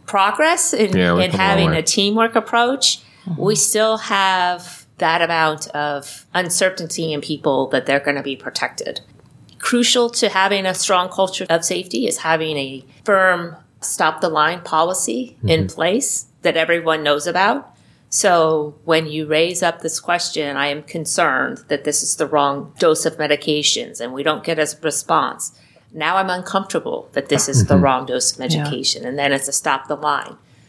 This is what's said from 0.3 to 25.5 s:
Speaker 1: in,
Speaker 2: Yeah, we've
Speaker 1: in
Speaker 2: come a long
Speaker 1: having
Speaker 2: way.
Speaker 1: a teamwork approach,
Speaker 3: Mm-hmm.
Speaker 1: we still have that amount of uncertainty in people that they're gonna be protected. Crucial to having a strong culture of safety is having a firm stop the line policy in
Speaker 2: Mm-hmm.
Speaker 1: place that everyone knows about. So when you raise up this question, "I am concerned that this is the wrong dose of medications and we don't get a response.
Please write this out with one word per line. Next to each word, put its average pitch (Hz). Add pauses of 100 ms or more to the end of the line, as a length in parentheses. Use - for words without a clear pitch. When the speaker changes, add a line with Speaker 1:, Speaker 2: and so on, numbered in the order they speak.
Speaker 1:
in, 208
Speaker 2:
Yeah, 175
we've 185
Speaker 1:
in 175
Speaker 2:
come 190
a -
long 190
Speaker 1:
having 165
Speaker 2:
way. 165
Speaker 1:
a 160
teamwork 220
approach, 240 (260)
Speaker 3:
Mm-hmm. 175
Speaker 1:
we 208
still 220
have 185 (120)
that 170
amount 160
of 147 (100)
uncertainty 175
in 147
people 139
that 131
they're 139
gonna 143
be 139
protected. - (580)
Crucial 240
to 226
having 190
a 185
strong 185
culture 185
of 165
safety 185
is -
having 160
a 135 (200)
firm 185 (240)
stop 160
the 180
line 160
policy 165
in 160
Speaker 2:
Mm-hmm. -
Speaker 1:
place 190 (160)
that 165
everyone 160
knows 147
about. 202 (400)
So 160 (100)
when 160
you 151
raise 170
up 170
this -
question, 156
"I 143
am 147
concerned 147
that 143
this 143
is -
the 151
wrong 143
dose 160
of 165
medications 147
and 123
we 139
don't 151
get 165
a 151 (160)
response. 147 (400)